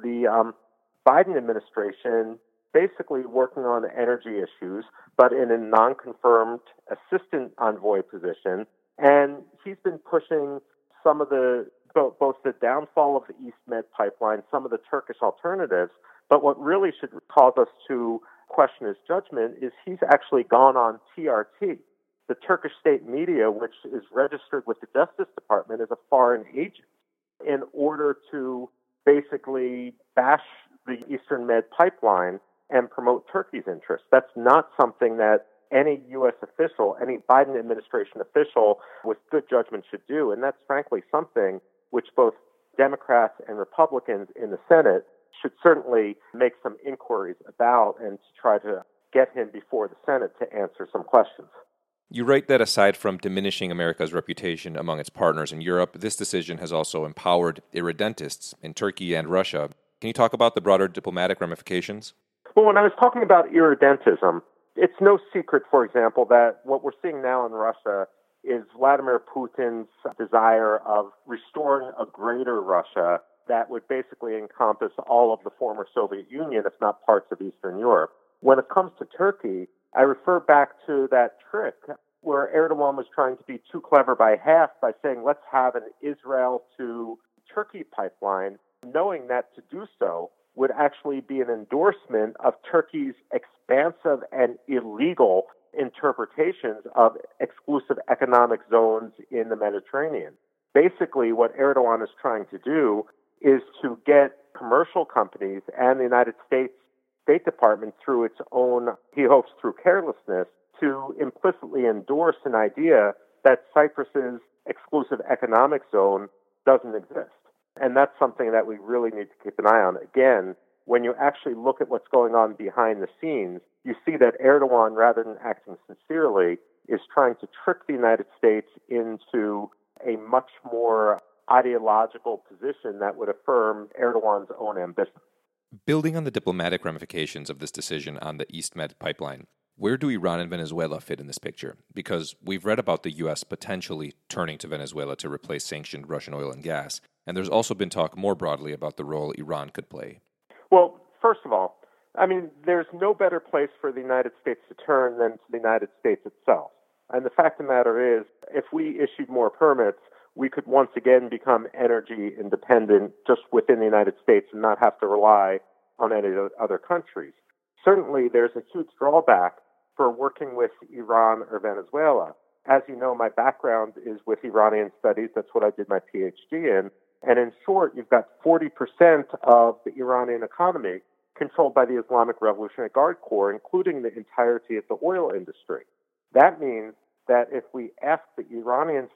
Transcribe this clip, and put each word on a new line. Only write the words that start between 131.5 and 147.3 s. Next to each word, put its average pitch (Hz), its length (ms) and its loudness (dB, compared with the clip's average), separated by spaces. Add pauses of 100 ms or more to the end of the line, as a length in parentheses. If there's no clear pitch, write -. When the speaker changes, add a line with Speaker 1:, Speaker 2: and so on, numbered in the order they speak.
Speaker 1:
ideological 113 1000 0
position 104 500 -10
that 101 180 -4
would 104 120 -6
affirm 107 600 -2 (120)
Erdogan's 107 580 -2
own 104 180 -8
ambitions. 90 400 -6 (680)
Speaker 2:
Building 156 300 -2
on 165 80 -6
the 135 80 -6
diplomatic 90 540 -4
ramifications 80 640 -10
of 69 100 -14
this 73 120 -14
decision 76 480 -12
on 78 180 -12
the 73 80 -10 (100)
East - 200 -12
Med 78 240 -12
pipeline, 73 480 -12 (300)
where 110 200 -4
do 143 120 -4
Iran 87 300 -4
and 87 100 -8
Venezuela 80 520 -8
fit 73 180 -12
in 71 80 -18
this 69 100 -14
picture? - 380 -14 (180)
Because 85 480 -10
we've 95 240 -10
read 107 140 -2
about 92 240 -4
the 85 80 -8
U 80 180 -8
S 73 140 -8
potentially 82 680 -12 (160)
turning 80 300 -8
to - 80 -16
Venezuela 71 500 -10
to 78 120 -14
replace 71 360 -12
sanctioned 73 440 -14
Russian 73 240 -12
oil 71 180 -10
and 67 120 -18
gas, 73 380 -10 (260)
and 90 80 -12